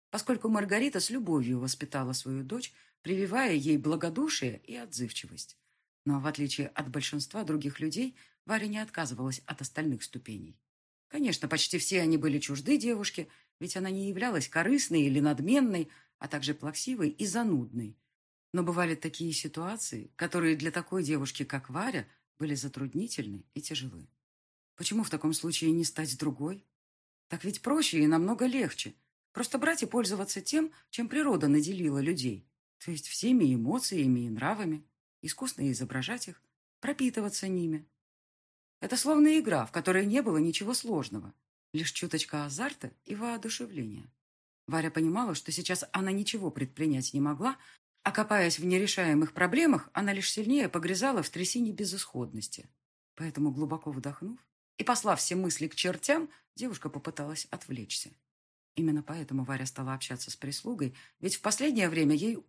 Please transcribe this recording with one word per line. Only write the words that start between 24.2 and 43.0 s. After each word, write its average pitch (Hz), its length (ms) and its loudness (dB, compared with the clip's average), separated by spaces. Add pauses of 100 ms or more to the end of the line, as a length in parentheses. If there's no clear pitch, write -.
Почему 208 280 0
в - 60 -4
таком 156 240 0
случае 165 380 0
не 165 120 4
стать 156 340 -4
другой? 151 480 -4 (640)
Так - 160 -8
ведь 202 180 -4
проще 277 380 2
и 151 80 8
намного 185 380 4
легче. 247 480 0 (380)
Просто - 260 -4
брать 302 260 2
и - 20 -2
пользоваться 202 560 -2
тем, 311 300 0 (180)
чем 240 200 -4
природа 254 380 2
наделила 151 520 4
людей, 131 480 -2 (360)
то 175 80 -6
есть 156 160 -6
всеми 208 460 6
эмоциями 131 680 2
и 120 80 -2
нравами, 143 560 -2 (360)
искусно 156 500 -4
изображать 131 580 -4
их, - 120 -18 (380)
пропитываться 226 680 -2
ними. 165 380 0 (920)
Это 202 160 -2
словно 302 440 8
игра, 160 260 2
в - 60 -12
которой 185 340 2
не 233 160 4
было 196 160 2
ничего 170 360 2
сложного, 127 600 -2 (400)
лишь 156 180 -2
чуточка 151 540 -4
азарта 190 460 -6 (120)